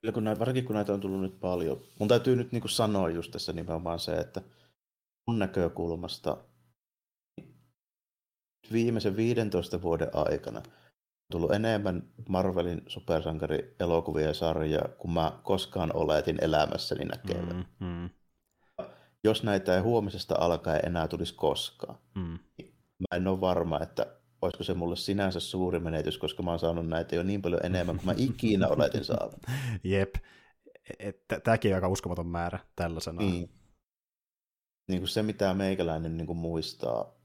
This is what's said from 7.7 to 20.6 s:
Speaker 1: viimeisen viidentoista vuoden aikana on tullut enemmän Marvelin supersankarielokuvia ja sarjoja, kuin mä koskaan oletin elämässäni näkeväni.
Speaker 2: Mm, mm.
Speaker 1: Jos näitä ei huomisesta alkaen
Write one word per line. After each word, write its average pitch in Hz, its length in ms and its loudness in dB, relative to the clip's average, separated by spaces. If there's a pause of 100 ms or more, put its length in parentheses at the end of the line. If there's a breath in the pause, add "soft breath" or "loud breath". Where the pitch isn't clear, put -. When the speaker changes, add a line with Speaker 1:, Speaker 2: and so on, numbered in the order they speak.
Speaker 1:
viimeisen 113 440 2
viidentoista 107 680 0
vuoden 82 320 0
aikana 73 460 0
on - 40 -16 (680 loud breath)
tullut 85 200 2
enemmän 101 520 0 (260)
Marvelin 90 580 2
supersankarielokuvia 80 1400 0
ja 76 60 2
sarjoja, 80 640 0
kuin - 140 -6
mä 82 320 0
koskaan 92 520 0
oletin 78 480 2
elämässäni - 640 0
näkeväni. 90 480 -6 (260)
Speaker 2:
Mm, 92 80 -6
mm. 87 220 -6 (1120 loud breath)
Speaker 1:
Jos 110 200 4
näitä 95 320 4
ei 92 60 4
huomisesta 104 580 0
alkaen 82 460 2